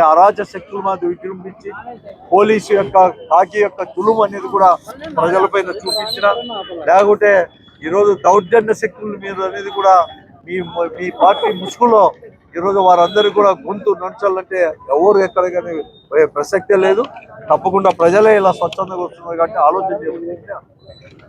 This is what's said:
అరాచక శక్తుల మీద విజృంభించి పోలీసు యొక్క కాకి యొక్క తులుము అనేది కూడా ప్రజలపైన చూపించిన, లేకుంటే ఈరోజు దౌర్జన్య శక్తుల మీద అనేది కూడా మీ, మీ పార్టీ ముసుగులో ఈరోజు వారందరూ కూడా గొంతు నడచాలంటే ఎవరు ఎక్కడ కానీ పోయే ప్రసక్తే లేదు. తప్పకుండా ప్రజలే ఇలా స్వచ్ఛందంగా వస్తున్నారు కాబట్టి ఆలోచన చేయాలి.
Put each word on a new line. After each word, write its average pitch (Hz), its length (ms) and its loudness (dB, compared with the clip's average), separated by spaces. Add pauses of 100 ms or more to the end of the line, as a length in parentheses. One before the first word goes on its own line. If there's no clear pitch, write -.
(120)
అరాచక 202 420 4
శక్తుల 196 320 -12
మీద 190 260 -4
విజృంభించి 185 580 -14 (640)
పోలీసు 208 480 2
యొక్క 185 280 4 (240)
కాకి 185 340 2
యొక్క - 180 -8 (120)
తులుము 220 320 0
అనేది 196 280 -10
కూడా 190 140 4 (500)
ప్రజలపైన 185 500 0 (140)
చూపించిన, 196 440 -4 (600)
లేకుంటే 202 440 4 (520)
ఈరోజు 202 260 2 (140)
దౌర్జన్య 208 560 2
శక్తుల 214 300 -8 (120)
మీద 196 160 -10 (100)
అనేది 196 280 -10
కూడా 190 160 4 (520)
మీ, 170 100 -10 (420)
మీ 180 100 -8 (140)
పార్టీ 370 260 2 (120)
ముసుగులో 226 420 2 (560)
ఈరోజు 196 300 -2
వారందరూ 180 500 2
కూడా 202 140 4 (140)
గొంతు 202 240 -6 (120)
నడచాలంటే 185 580 -6 (340)
ఎవరు 196 320 4
ఎక్కడ 185 200 -2 (100)
కానీ 170 180 -6 (360)
పోయే 151 160 2 (100)
ప్రసక్తే 185 400 -2 (100)
లేదు. 196 180 2 (460)
తప్పకుండా 185 400 2 (120)
ప్రజలే 202 380 4
ఇలా 190 200 2
స్వచ్ఛందంగా 180 460 -6
వస్తున్నారు 170 340 -12
కాబట్టి 165 280 -2
ఆలోచన 190 360 -2
చేయాలి. 170 340 -10 (920)